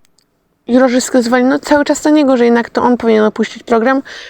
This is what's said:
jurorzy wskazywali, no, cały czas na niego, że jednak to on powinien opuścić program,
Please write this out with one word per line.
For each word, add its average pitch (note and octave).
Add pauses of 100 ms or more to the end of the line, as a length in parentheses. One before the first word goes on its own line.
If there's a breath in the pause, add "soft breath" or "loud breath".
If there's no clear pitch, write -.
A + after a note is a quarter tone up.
(680)
jurorzy B3+
wskazywali, B3
no, C#4
cały C#4+
czas -
na D#4
niego, C#4
że A#3+
jednak A#3
to B3
on B3
powinien A3
opuścić -
program, B3 (280 loud breath)